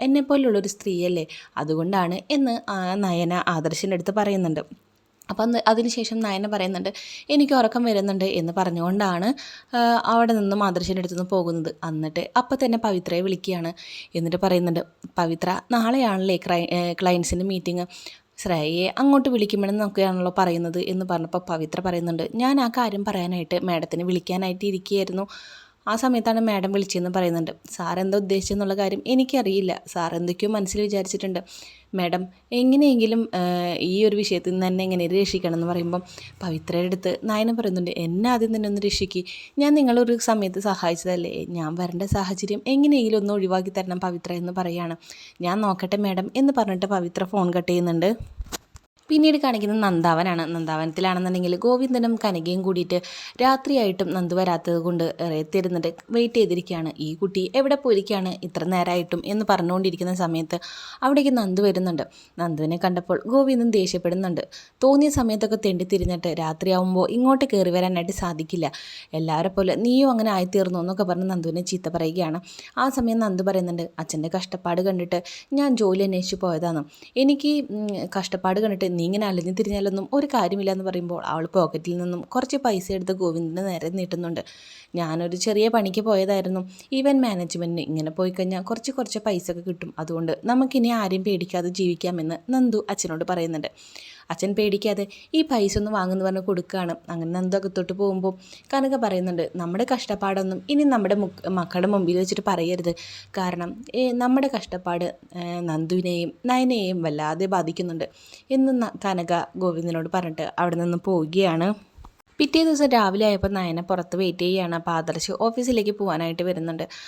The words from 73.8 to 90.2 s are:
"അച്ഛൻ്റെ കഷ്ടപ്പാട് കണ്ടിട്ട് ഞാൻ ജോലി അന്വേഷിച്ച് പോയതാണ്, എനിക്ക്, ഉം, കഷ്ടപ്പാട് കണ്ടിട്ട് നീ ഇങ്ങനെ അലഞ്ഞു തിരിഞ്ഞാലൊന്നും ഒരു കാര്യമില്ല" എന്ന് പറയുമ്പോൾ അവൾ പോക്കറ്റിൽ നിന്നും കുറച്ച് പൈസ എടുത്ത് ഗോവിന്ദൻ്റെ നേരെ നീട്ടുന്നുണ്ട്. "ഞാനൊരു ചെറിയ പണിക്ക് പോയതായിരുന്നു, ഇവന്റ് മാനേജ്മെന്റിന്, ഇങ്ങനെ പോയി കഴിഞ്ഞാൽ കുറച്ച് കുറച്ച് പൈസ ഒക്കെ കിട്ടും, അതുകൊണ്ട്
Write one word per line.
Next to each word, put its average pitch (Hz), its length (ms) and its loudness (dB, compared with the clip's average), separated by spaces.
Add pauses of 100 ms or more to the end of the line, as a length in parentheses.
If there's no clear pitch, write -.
"അച്ഛൻ്റെ 160 320 -6
കഷ്ടപ്പാട് 180 520 -2
കണ്ടിട്ട് 180 380 -2 (320)
ഞാൻ 277 240 2
ജോലി 190 260 4
അന്വേഷിച്ച് 185 340 0
പോയതാണ്, 170 460 -2 (340)
എനിക്ക്, 277 360 4 (180)
ഉം, 214 140 -4 (260)
കഷ്ടപ്പാട് 190 500 -2
കണ്ടിട്ട് 196 280 0
നീ 175 160 0
ഇങ്ങനെ 202 220 0
അലഞ്ഞു 180 260 -2
തിരിഞ്ഞാലൊന്നും 196 600 -2
ഒരു 285 140 2
കാര്യമില്ല" 196 460 0
എന്ന് 190 120 -4
പറയുമ്പോൾ 175 400 -4
അവൾ 160 220 -4
പോക്കറ്റിൽ 170 500 0
നിന്നും 175 260 -4
കുറച്ച് 262 340 -4
പൈസ 214 360 0
എടുത്ത് 190 200 -2
ഗോവിന്ദൻ്റെ 170 500 -2
നേരെ 175 260 -4
നീട്ടുന്നുണ്ട്. 175 540 -4 (520)
"ഞാനൊരു 170 420 -2
ചെറിയ 214 320 2
പണിക്ക് 214 320 0
പോയതായിരുന്നു, 190 600 0 (320)
ഇവന്റ് 269 300 4
മാനേജ്മെന്റിന്, 170 640 -2
ഇങ്ങനെ 156 240 -2
പോയി 185 200 -2
കഴിഞ്ഞാൽ 185 320 -4
കുറച്ച് 226 300 -6
കുറച്ച് 240 260 -6
പൈസ 202 320 -4
ഒക്കെ 175 120 -8
കിട്ടും, 175 360 -8
അതുകൊണ്ട് 165 340 -4 (120)